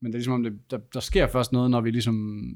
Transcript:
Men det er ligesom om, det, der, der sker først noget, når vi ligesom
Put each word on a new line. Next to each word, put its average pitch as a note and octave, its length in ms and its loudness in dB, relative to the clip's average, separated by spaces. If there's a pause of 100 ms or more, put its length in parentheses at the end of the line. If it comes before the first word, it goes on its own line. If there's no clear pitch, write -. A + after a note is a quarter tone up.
Men A#2 120 -6
det - 20 -6
er A#2+ 40 -4
ligesom B2 160 -2
om, A#2+ 80 2
det, G#2+ 160 -4 (120)
der, B2 80 -4 (160)
der A#2+ 60 -4
sker D#3+ 260 4
først B2+ 260 0
noget, B2 180 4
når A#2+ 100 4
vi A2+ 100 0
ligesom G#2+ 500 -2 (160)